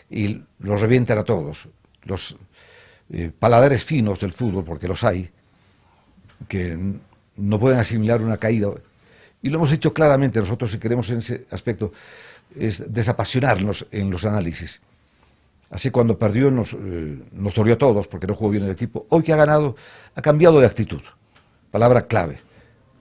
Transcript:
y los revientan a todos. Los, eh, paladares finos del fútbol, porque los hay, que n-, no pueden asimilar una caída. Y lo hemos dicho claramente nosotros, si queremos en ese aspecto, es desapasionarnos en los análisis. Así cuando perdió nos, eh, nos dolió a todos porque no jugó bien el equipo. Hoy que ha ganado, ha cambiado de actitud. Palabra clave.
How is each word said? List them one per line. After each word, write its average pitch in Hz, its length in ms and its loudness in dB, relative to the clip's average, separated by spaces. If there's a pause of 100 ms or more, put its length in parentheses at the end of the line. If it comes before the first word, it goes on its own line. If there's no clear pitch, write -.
y 107 320 -4 (160)
los 101 240 -2
revientan 117 380 2
a 104 60 -4
todos. 78 440 -4 (320)
Los, - 340 -10 (760)
eh, 85 260 -8
paladares 120 460 4
finos 107 360 -2
del 95 120 -4
fútbol, 95 320 -4
porque 80 240 -10
los 90 160 -4
hay, 92 260 -2 (1200)
que 90 240 -4
n-, 92 300 -6 (360)
no 101 220 0
pueden 131 180 4
asimilar 113 460 0
una 110 140 -2
caída. 110 320 0 (760)
Y 190 60 -4
lo 160 80 -2
hemos 160 120 2
dicho 151 240 2
claramente 139 460 4
nosotros, 104 320 -4
si 92 80 -8
queremos 113 320 -2
en 120 80 -2
ese - 320 -10
aspecto, 101 420 -6 (600)
es 110 380 -6
desapasionarnos 110 1000 -2
en 98 180 -4
los 90 140 -6
análisis. 87 560 -4 (920)
Así 120 220 -6
cuando 117 260 2
perdió 117 340 2
nos, 120 220 -2
eh, 80 460 -10 (140)
nos 98 200 -6
dolió 113 200 2
a 113 40 2
todos 113 300 2
porque 92 200 -8
no 101 60 -2
jugó 104 180 -2
bien 104 120 0
el 98 80 -2
equipo. - 380 -8
Hoy 165 140 4
que 165 100 0
ha - 20 4
ganado, 151 400 2 (400)
ha 147 60 -10
cambiado 151 400 6
de 123 40 8
actitud. 85 360 -2 (680)
Palabra 117 380 4
clave. 87 320 -2 (600)